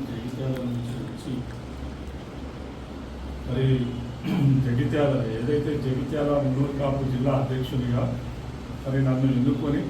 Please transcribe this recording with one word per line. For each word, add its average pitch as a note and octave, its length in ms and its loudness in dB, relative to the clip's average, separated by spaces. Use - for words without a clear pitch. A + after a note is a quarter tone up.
జగిత్యాల B2+ 460 -4
నుంచి A#2+ 260 -4
వచ్చి, - 260 -8
మరి B2+ 180 2
జగిత్యాల, C#3 480 2
ఏదైతే D3 340 2
జగిత్యాల C#3+ 420 0
మున్నూరు C3+ 360 2
కాపు C3+ 220 2
జిల్లా C3+ 260 2
అధ్యక్షుడిగా B2 600 0
మరి C3+ 240 2
నన్ను C3 180 4
ఎన్నుకొని C#3+ 520 2